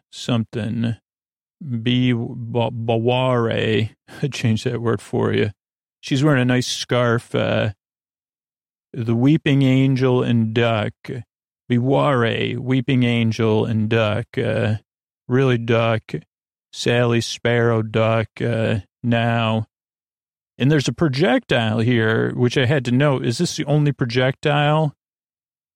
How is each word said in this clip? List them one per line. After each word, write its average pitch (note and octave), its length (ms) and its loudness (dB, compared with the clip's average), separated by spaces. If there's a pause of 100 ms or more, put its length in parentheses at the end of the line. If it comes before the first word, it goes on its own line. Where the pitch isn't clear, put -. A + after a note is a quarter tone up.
(120)
something. A2+ 840 -4 (840)
Be, B2 320 0
ba-, A#2+ 580 -4
baware. A2+ 1200 0 (180)
<laughs> - 140 -20
I D3 60 -2
changed A2 380 -2
that A#2+ 160 -4
word A2+ 200 -2
for A2+ 320 -2
you. A2 160 0 (500)
She's C#3 240 -2
wearing C#3 200 2
a - 20 0
nice B2+ 220 0
scarf. A#2+ 640 -2
Uh, A2 380 -2 (1200)
the A#2 220 -2
weeping C#3 480 4
angel C3 580 2
and A#2 320 0
duck. A2+ 400 0 (760)
Beware, A#2+ 920 0
weeping B2+ 420 0
angel A2+ 600 2
and A2 240 -2
duck. A2+ 480 0
Uh, A2 380 -2 (520)
really B2 300 2
duck. A2+ 560 0 (580)
Sally A#2+ 480 0
Sparrow A#2 640 0
duck, A2 460 0 (120)
uh, A2+ 420 -2 (200)
now. A#2 640 0 (960)
And C3 120 2
there's D3+ 160 2
a C#3 60 -2
projectile C3+ 840 0
here, A#2 560 2
which B2 240 0
I B2 80 2
had C3 180 0
to A#2+ 60 -2
note. C3+ 340 2
Is A#2+ 140 -2
this F3 160 -2
the D3 100 -6
only D3 260 2
projectile? D3 1000 0 (840)